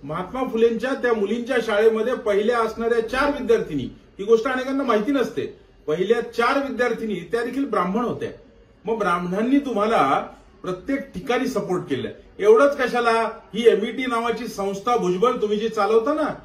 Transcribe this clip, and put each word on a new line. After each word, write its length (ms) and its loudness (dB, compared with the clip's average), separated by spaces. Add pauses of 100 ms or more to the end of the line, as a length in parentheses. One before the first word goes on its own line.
महात्मा 400 -6
फुलेंच्या 500 0
त्या 200 0
मुलींच्या 500 -2
शाळेमध्ये 520 2
पहिल्या 440 0
असणाऱ्या 500 0
चार 200 0
विद्यार्थिनी, 540 0 (360)
ही 40 -6
गोष्ट 240 4
अनेकांना 360 -2
माहिती 280 0
नसते, 480 -2 (280)
पहिल्या 340 0
चार 480 -2
विद्यार्थिनी 460 -2 (160)
त्या 120 -2
देखील 220 -4
ब्राह्मण 400 -2
होत्या. 240 -6 (560)
मग 140 -2
ब्राह्मणांनी 580 0
तुम्हाला 680 0 (340)
प्रत्येक 380 -4
ठिकाणी 480 -4
support 360 -2
केलं, 260 -4 (300)
एवढंच 380 6
कशाला? 520 2 (240)
ही 140 4
एमईटी 380 2
नावाची 420 -2
संस्था 500 -2
भुजबळ 340 2
तुम्ही 260 0
जी 120 -2
चालवता 440 2
ना 200 -2 (120)